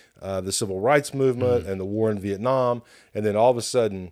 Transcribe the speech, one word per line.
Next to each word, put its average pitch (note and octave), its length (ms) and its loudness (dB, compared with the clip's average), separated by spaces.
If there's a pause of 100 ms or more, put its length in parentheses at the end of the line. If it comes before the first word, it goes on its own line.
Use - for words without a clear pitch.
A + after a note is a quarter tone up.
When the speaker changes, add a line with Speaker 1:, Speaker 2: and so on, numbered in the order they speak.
(220)
Speaker 1:
uh, F#2+ 200 -6
the F#2+ 100 -6
civil F#2+ 280 -4
rights C#3+ 320 2
movement B2+ 520 2
Speaker 2:
Mm-hmm. F#2+ 80 -6
Speaker 1:
and F#2+ 100 -4
the F#2 40 -4
war A2 260 0
in G#2 80 -4
Vietnam. A#2+ 640 0 (320)
And G#2 100 -2
then G#2 100 0
all A2+ 140 6
of B2 80 2
a A2 60 -4
sudden, G2 480 -2